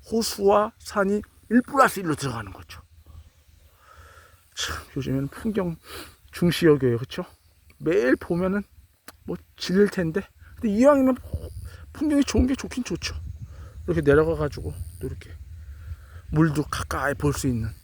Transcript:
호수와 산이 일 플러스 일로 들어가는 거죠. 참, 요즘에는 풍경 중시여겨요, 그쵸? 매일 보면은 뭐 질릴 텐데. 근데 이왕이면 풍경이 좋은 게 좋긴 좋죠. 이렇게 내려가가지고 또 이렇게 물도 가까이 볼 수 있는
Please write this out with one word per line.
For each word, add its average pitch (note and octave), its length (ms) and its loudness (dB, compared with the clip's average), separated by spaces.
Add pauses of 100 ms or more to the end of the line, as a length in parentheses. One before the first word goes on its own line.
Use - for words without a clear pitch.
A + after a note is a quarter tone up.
(100)
호수와 G#3+ 680 2
산이 G#3 440 -2 (280)
일 A#3+ 120 6
플러스 B3+ 380 2
일로 E3 140 -2
들어가는 A2+ 380 -8
거죠. - 280 -20 (1700)
참, - 220 -8 (200)
요즘에는 C3+ 320 -2
풍경 F#3+ 480 -4 (540)
중시여겨요, C#3+ 680 4
그쵸? C3 260 -8 (540)
매일 G3+ 380 2
보면은 F#3 460 -2 (600)
뭐 F3+ 120 -8 (200)
질릴 G3 320 4
텐데. F#3 340 -2 (320)
근데 - 220 -4
이왕이면 C4 400 6 (760)
풍경이 D4 320 2
좋은 A#3+ 220 2
게 C4 80 0
좋긴 - 300 -8
좋죠. - 300 -6 (720)
이렇게 E3 160 0
내려가가지고 D3+ 680 2 (280)
또 D3 60 -8
이렇게 - 240 -12 (1000)
물도 D3+ 400 2
가까이 C#3+ 440 -2
볼 C#3+ 180 0
수 - 160 -2
있는 A2+ 200 -2 (160)